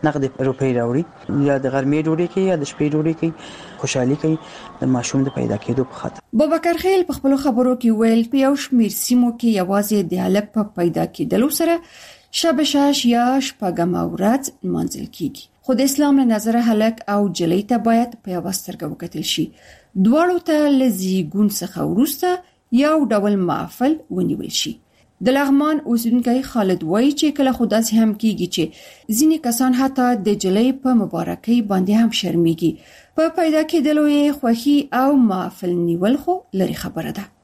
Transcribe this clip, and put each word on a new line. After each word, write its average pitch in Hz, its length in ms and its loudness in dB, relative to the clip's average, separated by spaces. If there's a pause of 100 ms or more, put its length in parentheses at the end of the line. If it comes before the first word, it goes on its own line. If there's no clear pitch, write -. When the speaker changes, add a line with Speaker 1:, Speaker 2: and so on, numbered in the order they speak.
Speaker 1:
نقد 143 260 -2 (200)
روپۍ 131 300 -2
راوړي، 120 240 -2 (460)
یا 139 80 2
د 135 160 -2
غرمې 139 320 0
ډوډۍ 160 280 0
کوي 190 180 0
یا 180 40 0
د 151 80 -4
شپې 151 300 -4
ډوډۍ 156 260 0
کوي، 165 120 -2 (500)
خوشحالي 135 400 -2
کوي 160 160 0 (440)
د 131 140 0
ماشوم 131 280 -2
د 135 180 -4
پیدا 113 160 -2
کېدو 123 340 -2
په - 40 -18 (100)
خاطر. - 160 -10 (120)
Speaker 2:
بابکر 320 520 0
خیل 370 180 2
په 320 100 -4
خپلو 277 320 0
خبرو 254 300 2
کې 247 140 0 (100)
ویل، 226 320 4
په 277 60 0
یو 269 180 4
شمېر 233 360 0 (120)
سیمو 247 340 2
کې 233 120 0 (120)
یوازې 202 380 0 (120)
د - 20 -2 (120)
هلک 196 200 2 (100)
په 214 80 0 (160)
پیدا 165 260 0
کېدلو 196 440 -2
سره 339 300 0 (520)
شب 311 320 0
شش 285 420 2
یا 240 340 2
شپږمه 175 640 -2 (120)
ورځ 226 300 0 (220)
نمانځل 165 500 -4
کیږي. - 300 -8 (240)
خو 262 80 4
د 269 100 2
اسلام 277 320 2
له 269 60 4
نظره 226 420 0
هلک 226 340 0 (120)
او 208 80 2 (180)
جلۍ 175 320 0
ته 240 60 2 (100)
باید 233 260 2 (100)
په - 120 -12
یوه 175 240 -6
سترګه - 320 -12
وکتل 160 400 -10
شي. - 120 -2 (640)
دواړو 339 320 4 (120)
ته 302 200 2
له 262 180 4 (120)
زیږون 190 580 0
څخه 175 220 -10 (100)
وروسته 262 380 0 (440)
یو 285 220 2 (180)
ډول 208 240 0 (140)
محفل 170 440 -2 (240)
ونیول - 320 -2 (100)
شي. - 120 -6 (500)
د 254 160 2
لغمان 285 480 2
اوسیدونکی 240 560 0 (100)
خالد 185 400 0
وایي 240 200 2
چې 294 260 0
کله 262 200 2
خو 233 160 0
داسې 226 200 0
هم 220 280 4
کیږي 185 340 0
چې 175 80 0 (540)
ځینې 311 200 4 (100)
کسان 247 340 0
حتی 269 340 0
د 202 300 0
جلۍ 208 240 2 (160)
په 254 160 2
مبارکۍ 175 560 -2 (120)
باندې 190 320 2
هم 226 100 2 (100)
شرمیږي. 170 500 2 (440)
په 320 140 2 (120)
پیدا 311 300 2
کېدلو 302 340 2 (100)
یې 294 100 4 (140)
خوښي 240 380 2 (260)
او 269 60 4 (180)
محفل 180 560 -2
نیول 180 400 0
خو 359 160 -2 (140)
لرې 185 220 -2 (100)
خبره 160 340 -8
ده. 202 80 -14 (160)